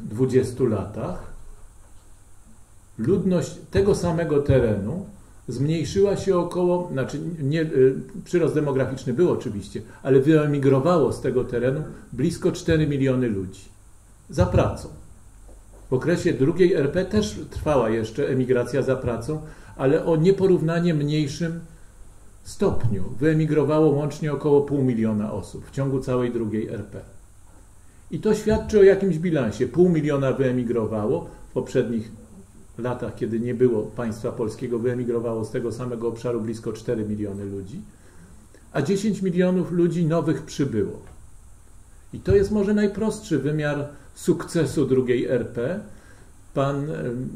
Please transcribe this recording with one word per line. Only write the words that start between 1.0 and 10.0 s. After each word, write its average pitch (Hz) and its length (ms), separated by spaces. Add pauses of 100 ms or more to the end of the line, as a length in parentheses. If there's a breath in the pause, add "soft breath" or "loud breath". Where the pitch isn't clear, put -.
ludność 175 600 (120)
tego 196 240
samego 160 480
terenu 120 640 (420 soft breath)
zmniejszyła 160 680
się 185 220
około, 175 540
znaczy 139 280 (220)
nie, 151 200
y, 139 320 (300)
przyrost 160 300
demograficzny 135 580
był 160 180
oczywiście, 107 520 (200 loud breath)